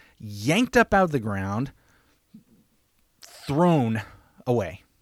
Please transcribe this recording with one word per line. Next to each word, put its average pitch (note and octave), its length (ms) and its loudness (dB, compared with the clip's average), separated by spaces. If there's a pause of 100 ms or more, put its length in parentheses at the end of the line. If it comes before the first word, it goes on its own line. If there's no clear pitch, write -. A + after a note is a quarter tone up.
(180)
yanked A2+ 600 -2
up A3+ 160 2
out G3 100 4
of F3 80 0
the D3 80 0
ground, G2+ 540 -6 (1500)
thrown C#3+ 800 0 (460)
away, G#2+ 360 -2 (180)